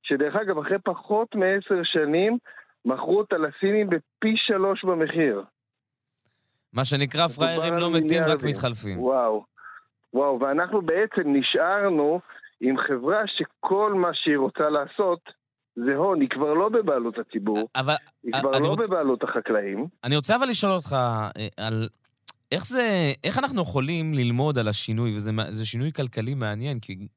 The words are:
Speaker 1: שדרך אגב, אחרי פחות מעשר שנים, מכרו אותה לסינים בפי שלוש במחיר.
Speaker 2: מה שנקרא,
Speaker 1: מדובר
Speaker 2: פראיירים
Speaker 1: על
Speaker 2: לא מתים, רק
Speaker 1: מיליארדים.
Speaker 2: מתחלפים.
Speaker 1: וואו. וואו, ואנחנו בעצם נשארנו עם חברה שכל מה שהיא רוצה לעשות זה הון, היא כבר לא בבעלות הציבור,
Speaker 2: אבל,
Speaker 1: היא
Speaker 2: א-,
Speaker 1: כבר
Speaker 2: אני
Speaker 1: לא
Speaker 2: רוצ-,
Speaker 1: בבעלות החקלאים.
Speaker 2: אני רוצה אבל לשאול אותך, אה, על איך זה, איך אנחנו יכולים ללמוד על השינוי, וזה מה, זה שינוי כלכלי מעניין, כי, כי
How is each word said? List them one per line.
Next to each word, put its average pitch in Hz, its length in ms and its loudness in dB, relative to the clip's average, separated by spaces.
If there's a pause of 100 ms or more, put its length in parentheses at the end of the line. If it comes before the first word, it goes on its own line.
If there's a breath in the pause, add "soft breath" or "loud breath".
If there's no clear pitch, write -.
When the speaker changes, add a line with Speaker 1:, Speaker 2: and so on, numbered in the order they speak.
Speaker 1:
שדרך 143 340 0
אגב, 196 220 -2
אחרי 180 200 -2
פחות 208 560 -2
מעשר 190 480 2
שנים, 165 560 2 (460 loud breath)
מכרו 131 340 0
אותה 208 200 0
לסינים 196 520 0
בפי 196 460 -2
שלוש 196 480 0
במחיר. 156 580 0 (1300)
Speaker 2:
מה 127 120 0
שנקרא, 143 420 0
Speaker 1:
מדובר 135 100 -4 (100)
Speaker 2:
פראיירים 165 280 0
Speaker 1:
על 170 60 0
Speaker 2:
לא 170 100 0
מתים, 165 120 2
רק 156 100 0
Speaker 1:
מיליארדים. 160 360 2
Speaker 2:
מתחלפים. 107 540 -4
Speaker 1:
וואו. 123 420 0 (720 loud breath)
וואו, 135 260 2
ואנחנו 175 420 0
בעצם 180 440 0
נשארנו 160 920 2 (400 loud breath)
עם 131 180 2
חברה 139 480 0
שכל 196 680 0
מה 180 200 2
שהיא 147 220 2
רוצה 143 320 0
לעשות 165 520 0 (560)
זה 131 200 0
הון, 175 240 2
היא 135 80 2
כבר 147 260 0
לא 185 140 4
בבעלות 147 500 0
הציבור, 107 580 -2
Speaker 2:
אבל, 131 180 2 (300)
Speaker 1:
היא 117 100 -4
Speaker 2:
א-, 135 60 0
Speaker 1:
כבר 135 160 2
Speaker 2:
אני 135 60 2
Speaker 1:
לא - 120 2
Speaker 2:
רוצ-, 220 120 0
Speaker 1:
בבעלות 151 380 0
החקלאים. 107 640 -2 (180)
Speaker 2:
אני 131 120 0
רוצה 170 200 2
אבל 262 100 2
לשאול 208 260 0
אותך, 175 200 -2
אה, 117 360 0 (380)
על 110 220 -2 (640)
איך 180 140 -2
זה, 247 160 0 (420)
איך 202 140 0
אנחנו 262 240 0
יכולים 156 520 -2
ללמוד 131 440 2
על 110 100 0
השינוי, 110 480 -2
וזה 104 160 -4
מה, 110 120 -2
זה 107 220 -6
שינוי 127 260 -4
כלכלי 123 420 -4
מעניין, 120 460 -4
כי, 98 180 -12
כי 101 80 -14 (100)